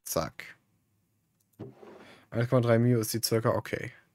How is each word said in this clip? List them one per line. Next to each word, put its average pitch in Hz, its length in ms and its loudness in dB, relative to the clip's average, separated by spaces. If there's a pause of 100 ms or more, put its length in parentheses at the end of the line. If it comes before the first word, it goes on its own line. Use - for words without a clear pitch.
Zack. - 500 -6 (1700)
Eins 120 200 -4
Komma 131 120 4
drei 117 180 4
Mio 120 220 4
ist 110 120 -4
die 117 80 -4
circa, 117 280 0
okay. - 420 -4 (240)